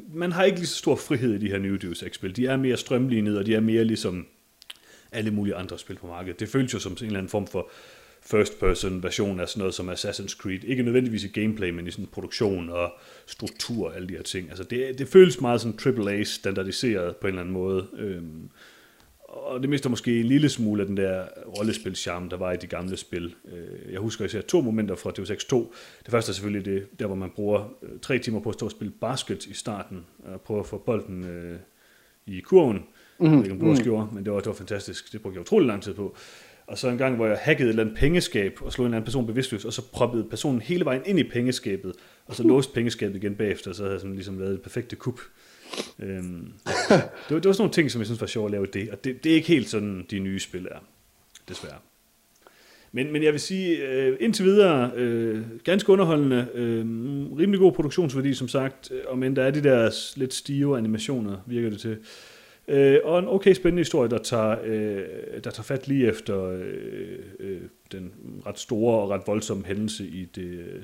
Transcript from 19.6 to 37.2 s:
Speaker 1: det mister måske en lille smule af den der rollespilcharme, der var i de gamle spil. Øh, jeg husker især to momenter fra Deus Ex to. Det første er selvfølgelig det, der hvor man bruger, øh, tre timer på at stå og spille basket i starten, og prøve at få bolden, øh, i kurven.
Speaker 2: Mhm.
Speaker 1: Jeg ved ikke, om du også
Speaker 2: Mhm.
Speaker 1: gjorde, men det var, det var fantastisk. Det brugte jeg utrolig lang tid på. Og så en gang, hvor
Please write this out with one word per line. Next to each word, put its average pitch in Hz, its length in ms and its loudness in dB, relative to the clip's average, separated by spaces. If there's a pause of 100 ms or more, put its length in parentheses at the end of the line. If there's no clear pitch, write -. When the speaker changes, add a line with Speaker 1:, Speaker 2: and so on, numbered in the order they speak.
Speaker 1:
det 135 80 0
mister 139 200 0
måske 117 300 2
en 113 60 2
lille 139 240 6
smule 107 320 0
af 95 60 0
den 98 100 -2
der 95 260 0 (340)
rollespilcharme, 98 720 -4
der 87 80 -8
var 92 140 -2
i 90 60 -2
de 90 100 -10
gamle 90 300 -6
spil. 85 380 -8 (180)
Øh, 90 400 -14
jeg 95 60 -8
husker 110 260 -4
især 104 160 -4
to 175 200 2
momenter 110 340 0
fra 92 160 -6
Deus 95 180 -8
Ex 101 160 -6
to. - 280 0 (300)
Det - 80 -16
første 113 180 0
er 98 40 -4
selvfølgelig 101 400 -4
det, 98 260 -6
der 117 60 -4
hvor 98 100 -4
man 95 200 -6
bruger, 104 380 0 (100)
øh, - 60 -14 (120)
tre 127 180 0
timer 110 200 -4
på 107 100 -6
at 95 60 -4
stå 117 100 -6
og 104 60 -4
spille 104 300 -10
basket 113 440 -4
i 98 80 -14
starten, 95 520 -10 (200)
og 95 160 -14
prøve 107 180 -4
at 98 60 -4
få 104 120 -10
bolden, 95 480 -4
øh, 87 320 -12 (720)
i 95 120 -10
kurven. 127 440 6 (360)
Speaker 2:
Mhm. 165 120 8
Speaker 1:
Jeg 151 60 10
ved 117 60 8
ikke, 95 100 -2
om 92 60 -6
du - 100 4
også 139 120 6
Speaker 2:
Mhm. 113 80 0
Speaker 1:
gjorde, 107 240 0
men 98 120 -8
det 104 80 -2
var, 101 60 0
det 95 80 -4
var 104 60 -2
fantastisk. 95 580 -10
Det 107 100 -12
brugte 95 140 -8
jeg 90 60 -10
utrolig 180 260 4
lang 98 160 -2
tid 101 100 -6
på. 95 220 -6 (520)
Og 104 100 -12
så 127 120 -2
en 123 80 -2
gang, 131 180 0
hvor 113 120 2